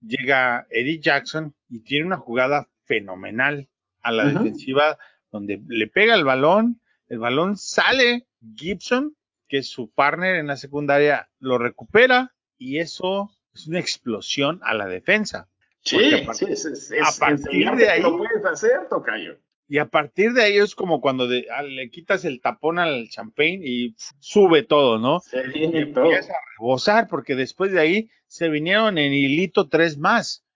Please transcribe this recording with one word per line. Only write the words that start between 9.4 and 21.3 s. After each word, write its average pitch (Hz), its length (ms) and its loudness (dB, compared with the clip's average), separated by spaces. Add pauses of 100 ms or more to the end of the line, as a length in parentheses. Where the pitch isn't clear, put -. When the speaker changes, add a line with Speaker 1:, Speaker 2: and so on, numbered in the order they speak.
Speaker 1:
que 139 120 -4
es 123 100 -6
su 117 220 -10
partner 165 440 0
en 151 120 -4
la 139 100 -6
secundaria, 143 720 0 (100)
lo 127 180 -2
recupera, 247 800 2 (220)
y 151 200 -8
eso 190 520 -4 (240)
es - 140 -20
una 175 120 -4
explosión 139 840 -4
a 113 100 -2
la 104 140 -2
defensa. 113 640 -4 (320)
Speaker 2:
Sí, - 160 -2
Speaker 1:
Porque 277 180 4
a - 100 -4
par-, - 100 -8
Speaker 2:
sí, - 140 -4
es, - 160 -6
es, - 260 -12
Speaker 1:
a 151 180 2
Speaker 2:
es - 100 -2
Speaker 1:
partir 143 180 2 (100)
Speaker 2:
enseñarte - 340 2
Speaker 1:
de 220 40 8
Speaker 2:
que 202 60 6
Speaker 1:
ahí 170 100 2
Speaker 2:
lo 170 160 2
puedes 208 280 -4
hacer, 214 440 0
Tocayo. 110 480 -6 (300)
Speaker 1:
y 143 120 -4
a 151 60 0
partir 175 480 0
de 247 100 4
ahí 202 140 4
es 202 180 2
como 170 260 -2
cuando 131 260 0
de, 123 220 -2